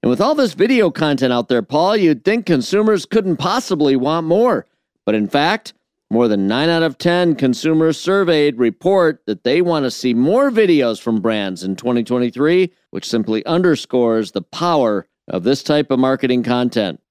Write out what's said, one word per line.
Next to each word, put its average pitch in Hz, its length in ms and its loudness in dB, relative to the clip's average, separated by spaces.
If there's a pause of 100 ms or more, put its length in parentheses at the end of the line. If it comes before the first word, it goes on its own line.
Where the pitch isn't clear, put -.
And - 80 0
with 123 120 0
all 262 120 2
this 262 200 0
video 214 360 2
content 135 440 0
out 120 160 -2
there, 120 120 0
Paul, 175 360 0
you'd 160 260 2
think 220 220 0
consumers 190 600 0
couldn't 190 300 0
possibly 151 640 0
want 160 300 -2
more. 190 380 2 (400)
But 107 100 0
in 107 120 0
fact, 156 460 -2 (360)
more 117 200 2
than 101 180 0
nine 131 220 0
out 165 140 0
of 147 140 -2
ten 175 380 0
consumers 156 640 0
surveyed 165 580 0
report 160 680 0
that 104 180 -6
they 147 180 0
want 165 220 0
to 123 80 -2
see 127 220 -2
more 185 360 2
videos 165 520 2
from 113 180 -2
brands 98 460 -4
in 95 100 -4
twenty 120 300 -2
twenty-three, 135 680 0 (200)
which - 180 -10
simply 110 360 -2
underscores 123 880 0
the 98 100 -6
power 123 640 -2 (220)
of 87 160 -4
this 131 200 0
type 147 280 0
of 131 80 0
marketing 127 440 0
content. 117 680 -2